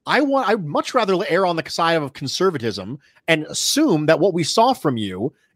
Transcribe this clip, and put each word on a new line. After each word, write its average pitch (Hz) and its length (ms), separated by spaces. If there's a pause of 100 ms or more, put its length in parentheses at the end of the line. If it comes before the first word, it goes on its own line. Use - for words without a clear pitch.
I 208 140
want, 269 260
I'd 208 180
much 147 280
rather 202 220 (140)
err 180 160
on 170 100
the 156 140
side 170 320
of 135 120
conservatism 120 880 (280)
and 156 180
assume 170 600
that 151 140
what 180 140
we 165 100
saw 233 300
from 135 240
you 101 360 (220)